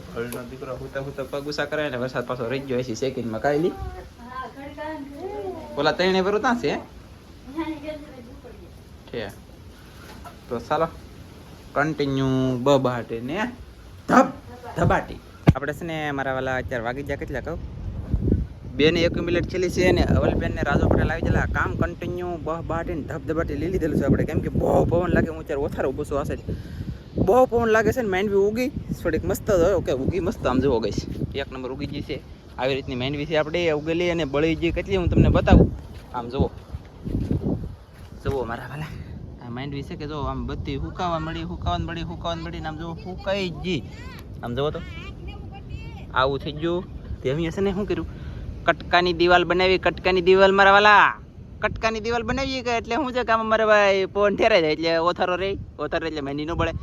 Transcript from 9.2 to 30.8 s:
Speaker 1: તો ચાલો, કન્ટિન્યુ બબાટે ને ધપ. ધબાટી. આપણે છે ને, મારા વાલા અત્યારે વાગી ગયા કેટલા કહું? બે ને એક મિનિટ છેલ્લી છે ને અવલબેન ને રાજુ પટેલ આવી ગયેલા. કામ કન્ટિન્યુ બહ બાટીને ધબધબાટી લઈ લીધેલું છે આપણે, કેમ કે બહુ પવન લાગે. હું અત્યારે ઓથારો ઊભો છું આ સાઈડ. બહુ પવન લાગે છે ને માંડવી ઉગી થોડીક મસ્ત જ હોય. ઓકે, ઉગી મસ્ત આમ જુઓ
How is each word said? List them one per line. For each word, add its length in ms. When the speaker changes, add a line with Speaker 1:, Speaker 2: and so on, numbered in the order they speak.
Speaker 1:
તો 160
ચાલો, 280
કન્ટિન્યુ 600
બબાટે 640
ને 180
ધપ. 260
ધબાટી. 440
આપણે 240
છે 120
ને, 60
મારા 200
વાલા 260
અત્યારે 240
વાગી 220
ગયા 120
કેટલા 260
કહું? 120
બે 180
ને 140
એક 80
મિનિટ 260
છેલ્લી 240
છે 220
ને 40
અવલબેન 400
ને 120
રાજુ 220
પટેલ 220
આવી 140
ગયેલા. 280
કામ 160
કન્ટિન્યુ 520
બહ 120
બાટીને 400
ધબધબાટી 500
લઈ 140
લીધેલું 260
છે 80
આપણે, 220
કેમ 140
કે 140
બહુ 160
પવન 260
લાગે. 180
હું 100
અત્યારે 240
ઓથારો 240
ઊભો 160
છું 120
આ 100
સાઈડ. 140
બહુ 260
પવન 240
લાગે 200
છે 100
ને 80
માંડવી 360
ઉગી 180
થોડીક 300
મસ્ત 180
જ 140
હોય. 180
ઓકે, 120
ઉગી 220
મસ્ત 240
આમ 140
જુઓ 200